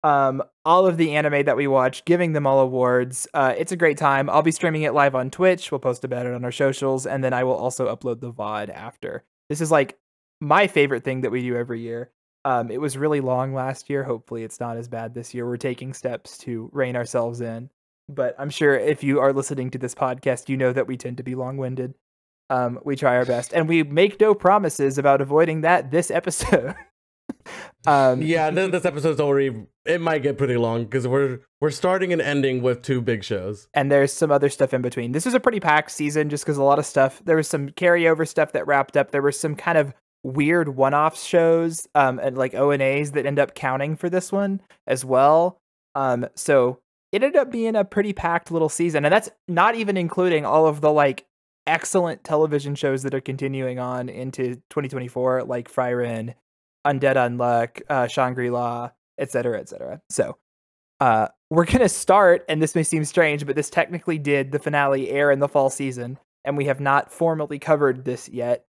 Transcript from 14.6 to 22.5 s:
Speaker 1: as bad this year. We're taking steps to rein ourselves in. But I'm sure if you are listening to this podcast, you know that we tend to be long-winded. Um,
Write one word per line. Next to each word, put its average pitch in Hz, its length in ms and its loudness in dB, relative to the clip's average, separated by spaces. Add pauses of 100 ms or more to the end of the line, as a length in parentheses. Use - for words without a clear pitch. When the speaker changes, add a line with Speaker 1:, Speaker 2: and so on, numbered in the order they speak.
Speaker 1:
as 117 100 -12
bad 117 280 -10
this 117 180 -14
year. 120 140 -6
We're 123 100 -6
taking 131 380 -8
steps - 440 -10
to 117 340 -10
rein 127 220 -2
ourselves 120 460 -4
in. 117 300 -10 (360)
But 135 300 -4
I'm 143 140 -8
sure 143 260 4
if 139 260 -2
you 139 160 2
are 135 140 4
listening 135 380 -4
to 127 80 -10
this 123 160 -8
podcast, 131 520 -4
you 135 100 -4
know 127 160 0
that 131 120 0
we 131 100 -8
tend 123 220 -10
to 127 60 -12
be 127 100 -8
long-winded. 131 640 -8 (540)
Um, 123 340 0